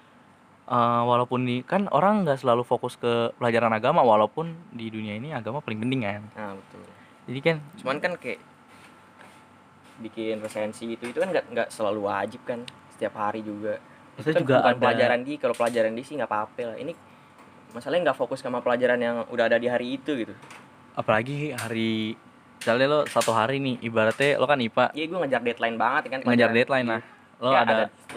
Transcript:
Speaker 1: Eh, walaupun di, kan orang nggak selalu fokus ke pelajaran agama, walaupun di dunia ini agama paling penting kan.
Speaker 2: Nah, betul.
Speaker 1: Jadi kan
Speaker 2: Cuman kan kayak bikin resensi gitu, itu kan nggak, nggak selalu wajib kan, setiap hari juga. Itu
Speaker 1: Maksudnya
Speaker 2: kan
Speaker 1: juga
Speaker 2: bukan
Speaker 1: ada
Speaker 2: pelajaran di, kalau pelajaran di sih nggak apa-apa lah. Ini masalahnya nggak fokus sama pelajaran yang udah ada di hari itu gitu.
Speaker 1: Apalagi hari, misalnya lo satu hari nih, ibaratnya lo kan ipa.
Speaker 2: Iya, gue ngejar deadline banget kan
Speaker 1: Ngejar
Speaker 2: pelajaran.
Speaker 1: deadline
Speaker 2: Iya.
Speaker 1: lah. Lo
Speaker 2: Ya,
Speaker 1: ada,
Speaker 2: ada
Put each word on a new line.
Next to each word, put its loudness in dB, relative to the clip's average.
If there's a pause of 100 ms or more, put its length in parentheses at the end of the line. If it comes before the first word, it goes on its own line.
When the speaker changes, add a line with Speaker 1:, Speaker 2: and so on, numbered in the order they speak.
(640)
Speaker 1:
Eh, 4
walaupun 2
di, -2
kan -2
orang 4
nggak 0
selalu 4
fokus -2
ke 0
pelajaran 2
agama, 2
walaupun 4 (140)
di -10
dunia -6
ini -8
agama -6
paling -6
penting -2
kan. -4 (100)
Speaker 2:
Nah, -10
betul. -18 (440)
Speaker 1:
Jadi -8
kan 2 (200)
Speaker 2:
Cuman -4
kan -4
kayak -10 (1600)
bikin -6
resensi -6
gitu, -8
itu -10
kan -2
nggak, -2
nggak -2
selalu -2
wajib -4
kan, -6 (320)
setiap -6
hari -4
juga. -6 (340)
Itu -14
Speaker 1:
Maksudnya 2
Speaker 2:
kan 2
Speaker 1:
juga 4
Speaker 2:
bukan 4
Speaker 1:
ada 2
Speaker 2:
pelajaran 2
di, -6
kalau 0
pelajaran 2
di -8
sih -14
nggak -4
apa-apa -4
lah. -8
Ini -8 (800)
masalahnya -2
nggak 0
fokus -4
sama -4
pelajaran 2
yang 0 (120)
udah 0
ada 4
di 0
hari -2
itu -6
gitu. -6 (580)
Speaker 1:
Apalagi -2
hari, -2 (400)
misalnya 2
lo 4
satu 0
hari 2
nih, -2
ibaratnya 2
lo 2
kan 4
ipa. 2
Speaker 2:
Iya, -6
gue -6
ngejar 0
deadline -2
banget 2
kan -6
Speaker 1:
Ngejar -10
Speaker 2:
pelajaran. 4
Speaker 1:
deadline 2
Speaker 2:
Iya. -2
Speaker 1:
lah. -4 (400)
Lo 2
Speaker 2:
Ya, 6
Speaker 1:
ada, 4
Speaker 2:
ada 2 (300)